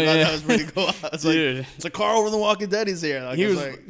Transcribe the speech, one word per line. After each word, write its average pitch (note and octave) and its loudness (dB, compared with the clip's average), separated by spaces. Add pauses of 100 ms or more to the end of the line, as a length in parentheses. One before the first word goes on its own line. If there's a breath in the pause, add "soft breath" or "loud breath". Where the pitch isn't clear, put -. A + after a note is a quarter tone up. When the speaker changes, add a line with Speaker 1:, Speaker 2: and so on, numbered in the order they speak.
Speaker 1:
I D#3+ 2
thought D#3+ 4
Speaker 2:
yeah. D#3 6
Speaker 1:
that D#3+ 2
was D3+ -6
pretty G#3+ 2
cool. F3 -2
<laughs> - -4
I D3+ -4
was D3 -6
like, D#3+ 4
Speaker 2:
Dude. C3+ 0 (120)
Speaker 1:
"It's - -8
a E3+ -4
Carl G#3+ 2
from G#3+ -2
The G#3+ 0
Walking G#3 0
Dead, G#3 -2
he's F3 -4
here." C#3+ -2
Like, B2+ -6
Speaker 2:
He F#3+ 2
Speaker 1:
I - 2
was F#3+ 2
Speaker 2:
was D3 -2
Speaker 1:
like C3+ -10